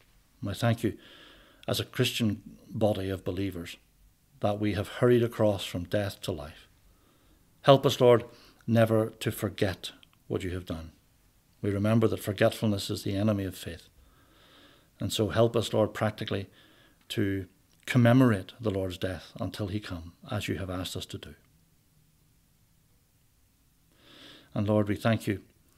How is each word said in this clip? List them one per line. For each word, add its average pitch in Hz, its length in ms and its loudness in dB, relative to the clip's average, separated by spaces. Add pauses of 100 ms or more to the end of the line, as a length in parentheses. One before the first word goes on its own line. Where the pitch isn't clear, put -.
(400)
And 104 100 -8
I 98 40 -6
thank 117 300 0
you 101 140 -2 (720)
as - 120 -2
a 107 60 -6
Christian - 720 -2 (120)
body 104 400 0
of 95 140 -4
believers 90 540 -6 (600)
that 104 200 0
we 107 140 0
have 98 140 -2
hurried 123 340 4
across 107 420 2
from 90 200 -6
death 98 380 -4
to - 100 -6
life. 76 360 -12 (920)
Help 139 240 6
us, 127 160 2
Lord, 120 220 8 (420)
never 113 440 4
to - 220 -6
forget 95 600 -4 (360)
what 98 160 -4
you 90 80 -6
have 90 140 -8
done. 80 260 -10 (680)
We 104 80 -2
remember 107 380 2
that 95 160 -2
forgetfulness 107 680 0
is 101 140 -6
the 101 120 -4
enemy 101 300 0
of 90 100 -8
faith. - 320 -14 (1120)
And 101 140 -4
so 104 160 0
help 117 260 2
us, 110 180 -2
Lord, 107 200 2
practically 104 540 -4 (640)
to 98 380 -4 (380)
commemorate 120 760 4
the 110 120 -2
Lord's 95 260 -4
death 92 420 -8
until 98 280 -6
he 104 120 -6
come, 85 340 -12 (180)
as 104 160 -4
you - 80 -2
have 92 140 -8
asked 87 260 -8
us 92 120 -8
to - 100 -12
do. - 180 -16 (3250)
And 104 140 -2
Lord, 107 200 4
we 101 80 0
thank 110 320 0
you 101 140 -2 (360)